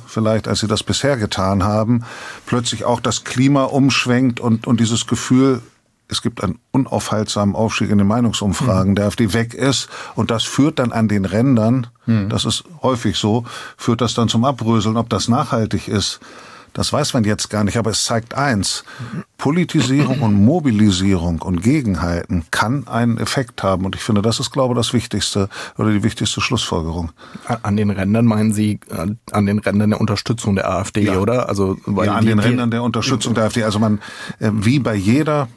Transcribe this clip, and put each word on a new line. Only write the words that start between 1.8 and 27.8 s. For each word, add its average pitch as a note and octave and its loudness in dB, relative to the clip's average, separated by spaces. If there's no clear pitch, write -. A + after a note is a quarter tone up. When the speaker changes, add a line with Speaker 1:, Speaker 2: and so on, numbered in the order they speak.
Speaker 1:
plötzlich A#2+ -2
auch A#2+ 0
das - -4
Klima C3+ 2
umschwenkt B2+ 2
und, A#2 0
und A#2+ 2
dieses A2+ 0
Gefühl, B2+ 2
es - -6
gibt - -4
einen F#2 -4
unaufhaltsamen G#2 0
Aufstieg G#2+ 0
in G#2 4
den G2 4
Meinungsumfragen, G2+ 0
Speaker 2:
Mhm. F#2+ 2
Speaker 1:
der G2+ 2
A - 2
F G2 -2
D A2+ 2
weg A#2 -2
ist. C3 0
Und A2 0
das A#2 0
führt D3+ 0
dann B2 0
an A2 2
den G2+ 2
Rändern, A#2 2
Speaker 2:
Mhm. G#2+ 2
Speaker 1:
das A2+ -2
ist - -4
häufig A#2+ 0
so, A2+ 0
führt A#2 0
das A#2 0
dann A2+ 2
zum A2+ 2
Abröseln. A2+ 0
Ob A#2 -2
das G2 0
nachhaltig A#2 0
ist, - -2
das - -4
weiß C#3+ -2
man A#2 0
jetzt G#2 -2
gar G#2 0
nicht, G2 -2
aber A2 0
es - -2
zeigt A#2 -4
eins, C3 -2
Politisierung C#3 0
und G#2 4
Mobilisierung G2 2
und F2 -2
Gegenhalten F2+ 0
kann A#2+ -2
einen A#2 0
Effekt A#2 -4
haben. F#2+ 2
Und F#2+ -4
ich - -10
finde, G#2 2
das A2+ 0
ist, C3+ -6
glaube B2+ 0
ich, A#2+ 2
das A#2 0
Wichtigste G#2 -2
oder A2 2
die G2+ 2
wichtigste G#2+ -2
Schlussfolgerung. E2+ -4
Speaker 3:
A-, A#2 -4
an G#2 -2
den G#2 0